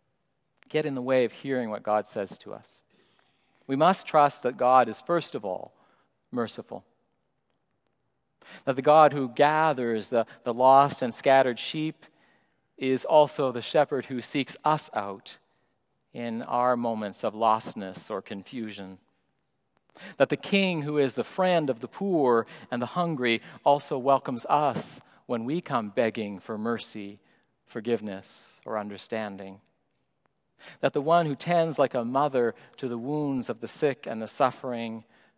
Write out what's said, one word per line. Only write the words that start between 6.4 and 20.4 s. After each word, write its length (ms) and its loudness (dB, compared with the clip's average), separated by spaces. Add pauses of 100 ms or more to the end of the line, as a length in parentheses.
That 120 -2
the 40 -2
God 320 8
who 160 -2
gathers 800 2
the, 180 2 (180)
the 100 -4
lost 480 6
and 100 -2
scattered 460 4
sheep 480 -6 (720)
is 260 0
also 480 4
the 80 -6
shepherd 460 0
who 160 -6
seeks 420 -2
us 300 2
out 420 -8 (800)
in 300 -8
our 300 0
moments 480 -4
of 120 -4
lostness 760 -2
or 120 -6
confusion. 760 -12 (1200)
That 140 2
the 80 -2
king 440 0